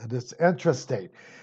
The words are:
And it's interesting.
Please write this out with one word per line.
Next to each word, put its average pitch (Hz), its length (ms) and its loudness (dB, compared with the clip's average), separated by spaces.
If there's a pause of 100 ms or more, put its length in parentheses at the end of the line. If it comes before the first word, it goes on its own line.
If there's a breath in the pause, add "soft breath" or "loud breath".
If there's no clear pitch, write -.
And 113 100 -8
it's 123 220 -8
interesting. 151 760 0 (340 loud breath)